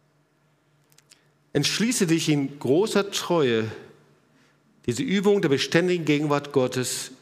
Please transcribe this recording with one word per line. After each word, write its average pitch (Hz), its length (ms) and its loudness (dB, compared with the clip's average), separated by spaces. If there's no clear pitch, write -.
entschließe 202 560 0
dich 160 200 2
in 143 300 0
großer 196 540 0
Treue, 120 580 0
diese 117 200 -4
Übung 202 380 2
der 160 80 2
beständigen 170 540 0
Gegenwart 147 480 0
Gottes 127 680 -2